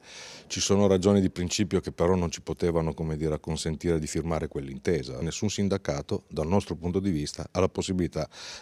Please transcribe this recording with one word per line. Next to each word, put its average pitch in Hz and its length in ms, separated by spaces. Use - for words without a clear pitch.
Ci - 140
sono 101 260
ragioni 95 360
di 92 80
principio 90 500
che - 100
però 87 240
non 87 160
ci - 120
potevano, 80 500
come 78 240
dire, 76 240
consentire 82 580
di 78 80
firmare 78 400
quell'intesa. 67 760
Nessun 85 260
sindacato, 95 800
dal 78 180
nostro 98 280
punto 87 260
di 98 100
vista, 76 400
ha 90 100
la 92 100
possibilità 85 580